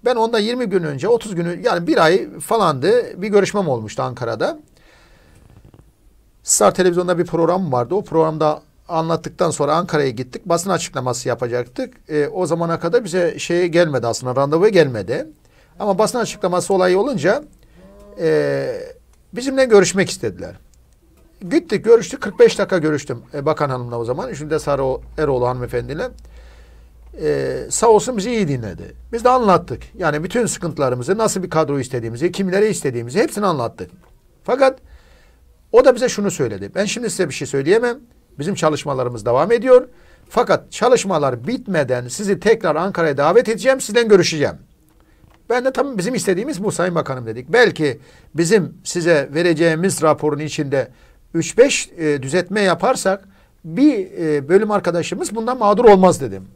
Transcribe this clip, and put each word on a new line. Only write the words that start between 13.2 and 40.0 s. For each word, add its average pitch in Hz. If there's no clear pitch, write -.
şey 175
gelmedi 156
aslında, 123
randevu 160
gelmedi. 139
Ama 196
basın 220
açıklaması 180
olayı 185
olunca, 220
e, 143
bizimle 262
görüşmek 196
istediler. 90
Gittik, 302
görüştük. 226
Kırk -
beş 233
dakika 196
görüştüm, 143
e, 139
bakan 151
hanımla 120
o 117
zaman. 165
Jülde 151
Sarı 139
Eroğlu 123
hanımefendiyle. 123
E, 139
sağ 220
olsun 233
bizi 202
iyi 214
dinledi. 95
Biz 233
de 247
anlattık. 196
Yani 151
bütün 226
sıkıntılarımızı, 135
nasıl 202
bir 180
kadro 151
istediğimizi, 123
kimleri 190
istediğimizi 127
hepsini 240
anlattık. 120
Fakat 269
o 247
da 262
bize 247
şunu 202
söyledi. 104
"Ben 196
şimdi 214
size 165
bir 131
şey 143
söyleyemem. 208
Bizim 160
çalışmalarımız 131
devam 139
ediyor. 247